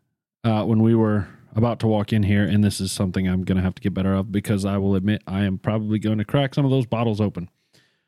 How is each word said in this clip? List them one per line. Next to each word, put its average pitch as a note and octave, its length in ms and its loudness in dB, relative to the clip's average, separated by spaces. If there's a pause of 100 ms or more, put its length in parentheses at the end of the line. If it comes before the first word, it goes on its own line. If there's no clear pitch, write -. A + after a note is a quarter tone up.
(440)
uh, A2 220 2
when A2 180 4
we A2+ 100 6
were G#2+ 340 2 (280)
about A2+ 240 0
to A2+ 80 0
walk G#2+ 260 0
in A2 100 4
here, G2+ 200 2
and G#2 200 2
this G2+ 160 0
is F#2+ 120 -4
something F#2+ 360 -2
I'm F#2 160 0
gonna F#2 200 0
have F#2 120 -2
to - 60 -20
get F#2+ 120 -2
better F#2+ 200 0
of, G2 180 -2
because G2+ 340 -2
I G2 120 -2
will G2 180 0
admit G2+ 300 -2
I G2 200 -2
am F#2+ 120 -2
probably G#2+ 400 -2
gonna G#2+ 280 -2
crack C#3 280 -2
some D3 100 0
of C3+ 80 2
those C3 140 2
bottles A2+ 340 -2
open. F2 300 -4 (580)